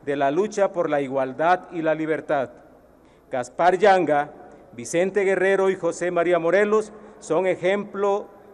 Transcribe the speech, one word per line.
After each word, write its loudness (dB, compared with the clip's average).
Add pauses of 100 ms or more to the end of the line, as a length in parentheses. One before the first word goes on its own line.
de -2
la 0
lucha 0
por -2
la -2
igualdad -2
y -6
la 0
libertad. -4 (800)
Gaspar 0
Yanga, 4 (420)
Vicente -2
Guerrero 2
y -2
José -4
María 2
Morelos 0 (240)
son -2
ejemplo -2 (260)